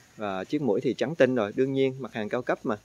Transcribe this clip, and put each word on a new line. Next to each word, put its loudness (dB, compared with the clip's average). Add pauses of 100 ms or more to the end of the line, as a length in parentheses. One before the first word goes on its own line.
(160)
Và -4
chiếc -2
mũi 2
thì 0
trắng -2
tinh 6
rồi, 0
đương 0
nhiên 2
mặt -10
hàng -4
cao -2
cấp -2
mà. -2